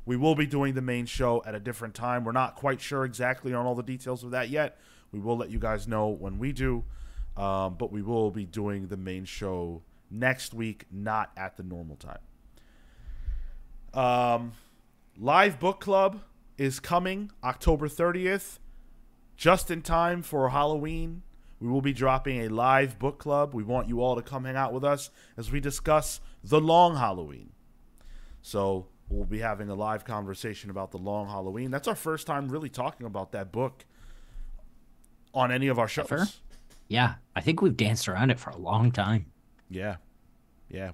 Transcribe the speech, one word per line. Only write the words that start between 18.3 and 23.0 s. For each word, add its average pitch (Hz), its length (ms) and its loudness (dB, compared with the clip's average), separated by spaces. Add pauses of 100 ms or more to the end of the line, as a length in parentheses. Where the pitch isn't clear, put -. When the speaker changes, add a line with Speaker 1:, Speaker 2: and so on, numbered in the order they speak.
Speaker 1:
just - 340 6
in 165 120 -2
time 170 400 2
for 135 280 2
Halloween. 156 720 0 (380)
We 117 80 -2
will 135 120 2
be 139 120 2
dropping 131 480 2
a 113 80 -2
live 123 500 4
book 139 200 -2